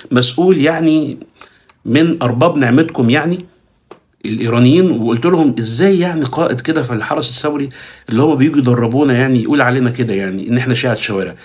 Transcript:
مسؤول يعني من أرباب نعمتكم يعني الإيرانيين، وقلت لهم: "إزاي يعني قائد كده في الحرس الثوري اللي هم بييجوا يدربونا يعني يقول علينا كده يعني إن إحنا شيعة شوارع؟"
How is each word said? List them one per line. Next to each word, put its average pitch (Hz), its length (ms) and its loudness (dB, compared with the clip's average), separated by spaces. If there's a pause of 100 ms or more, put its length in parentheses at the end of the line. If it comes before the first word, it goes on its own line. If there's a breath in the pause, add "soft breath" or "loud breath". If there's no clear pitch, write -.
(120 loud breath)
مسؤول 123 460 2
يعني 156 600 0 (680 soft breath)
من 151 380 2
أرباب 135 340 0
نعمتكم 131 520 2
يعني 160 360 -2 (800)
الإيرانيين، 120 680 2
وقلت 117 340 -2
لهم: 160 340 2
"إزاي 131 400 2
يعني 175 260 -2
قائد 127 360 -4
كده 156 220 -2
في 123 100 -6
الحرس 147 360 -4
الثوري 143 400 -4 (400 loud breath)
اللي 113 120 2
هم 156 140 4
بييجوا 143 220 2
يدربونا 123 560 2
يعني 127 300 2
يقول 143 180 0
علينا 127 280 0
كده 120 240 -4
يعني 95 360 -6
إن 123 80 0
إحنا 127 160 -2
شيعة 120 220 -2
شوارع؟" 95 500 -6